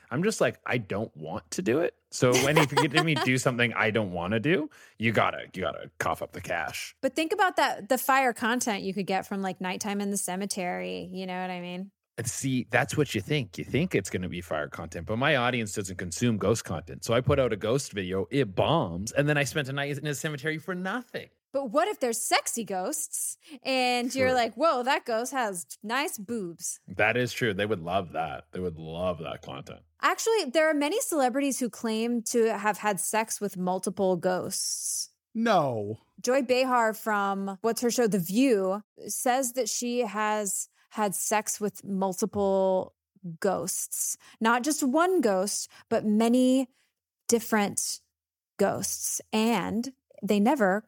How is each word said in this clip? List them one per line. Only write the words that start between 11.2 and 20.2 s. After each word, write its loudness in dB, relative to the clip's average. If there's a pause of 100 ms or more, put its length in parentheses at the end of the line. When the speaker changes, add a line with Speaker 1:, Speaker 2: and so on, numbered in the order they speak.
Speaker 2:
know -6
what -6
I -8
mean? -10 (300)
Speaker 1:
And -6
see, -2
that's 2
what 0
you 2
think. -4
You -6
think 0
it's 0
gonna -4
be -6
fire -4
content, -10
but -2
my 2
audience 0
doesn't -6
consume 0
ghost 2
content. -8
So 2
I 4
put 4
out 2
a -2
ghost -2
video, -2
it 0
bombs, 0
and 2
then 2
I 2
spent -4
a -6
night -4
in -8
a -2
cemetery -4